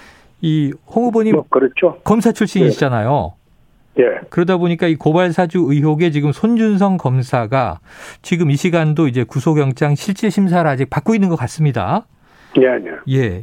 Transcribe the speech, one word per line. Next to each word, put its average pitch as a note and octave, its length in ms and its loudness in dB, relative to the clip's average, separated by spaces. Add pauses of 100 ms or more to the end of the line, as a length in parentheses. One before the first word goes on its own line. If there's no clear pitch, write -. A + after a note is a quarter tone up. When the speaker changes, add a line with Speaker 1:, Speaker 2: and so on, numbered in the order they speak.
(420)
Speaker 1:
이 D#3 300 0 (140)
홍 A#3 200 -2
후보님 A3 300 2
Speaker 2:
뭐, D3+ 140 0
그렇죠. F#3 540 0
Speaker 1:
검사 A3+ 300 2
출신이시잖아요. C3 1000 0 (680)
Speaker 2:
예. B2+ 40 4
예. A#2+ 40 4 (220)
Speaker 1:
그러다 F3 280 0
보니까 E3+ 300 0
이 D#3+ 80 0
고발 E3+ 360 0
사주 F3 380 0
의혹에 D3+ 420 2
지금 D3 220 0
손준성 G#3 640 2
검사가 B2+ 840 -2 (420)
지금 E3+ 300 0
이 C#3+ 60 2
시간도 D#3+ 500 0
이제 B2 160 0
구속영장 C#3+ 720 0
실질 G3+ 360 -4
심사를 F3+ 380 2
아직 C3+ 200 -2
받고 A3 260 -2
있는 G3 140 0
것 E3 80 0
같습니다. B2 680 -2 (540)
Speaker 2:
예, C3 60 6
예. B2+ 520 -4
Speaker 1:
예, G#2+ 240 -2